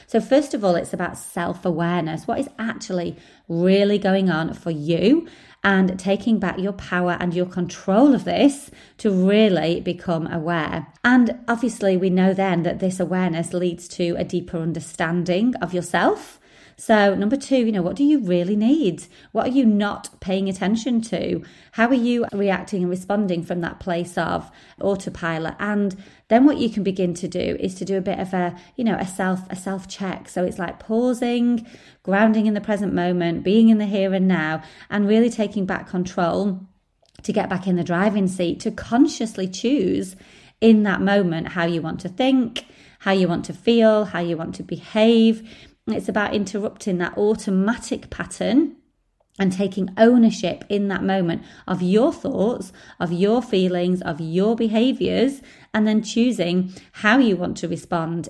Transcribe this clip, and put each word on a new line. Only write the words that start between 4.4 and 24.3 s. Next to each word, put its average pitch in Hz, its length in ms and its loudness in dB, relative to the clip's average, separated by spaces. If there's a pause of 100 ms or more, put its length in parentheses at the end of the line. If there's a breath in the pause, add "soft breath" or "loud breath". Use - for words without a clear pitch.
for - 160 -8
you, 170 580 0 (360 loud breath)
and 190 320 2
taking 202 440 0
back 185 180 -4
your 196 140 -4
power 180 480 -2
and 175 140 -2
your 180 120 -2
control 190 680 2
of - 100 0
this 226 440 2 (300 loud breath)
to 208 140 0
really 185 680 4
become 170 460 -4
aware. 165 600 -4 (160)
And 247 420 4
obviously 226 500 0
we 185 140 0
know 185 240 4
then 185 300 0
that - 160 -4
this 185 180 -2
awareness 175 540 -2
leads 175 360 -4
to 175 300 -4
a 175 60 -4
deeper 180 340 -6
understanding 170 960 -2
of 175 160 -6
yourself. 180 680 -2 (360 soft breath)
So 202 380 4
number 202 220 0
two, 269 200 -2
you 226 160 2
know, 190 100 0
what 190 140 -4
do 277 80 0
you 294 140 4
really 180 380 0
need? 226 480 2 (280 soft breath)
What 220 140 0
are 262 60 0
you 269 120 4
not 208 440 2 (120)
paying 196 280 -2
attention 226 540 0
to? 175 400 -4 (300 loud breath)
How 226 160 2
are 269 60 4
you 240 380 0
reacting 190 500 -2
and 180 80 0
responding 185 540 -2
from 180 160 -6
that - 200 -6
place 175 380 -4
of 170 320 -4 (300 soft breath)